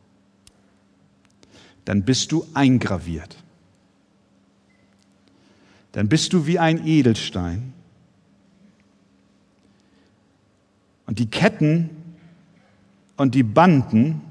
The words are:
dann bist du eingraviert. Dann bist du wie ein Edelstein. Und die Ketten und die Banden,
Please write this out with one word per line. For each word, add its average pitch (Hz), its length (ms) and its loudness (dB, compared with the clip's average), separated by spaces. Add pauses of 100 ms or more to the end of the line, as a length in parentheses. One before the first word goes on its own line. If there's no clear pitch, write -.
(1800)
dann 98 200 -2
bist 127 280 -2
du 160 220 -2
eingraviert. 98 840 -2 (2500)
Dann 104 160 -2
bist 160 240 -2
du 165 120 2
wie 170 140 -2
ein 165 260 0
Edelstein. 117 880 0 (3250)
Und 104 100 -6
die 120 80 -2
Ketten 165 640 0 (1300)
und 135 160 0
die 135 80 2
Banden, 139 880 2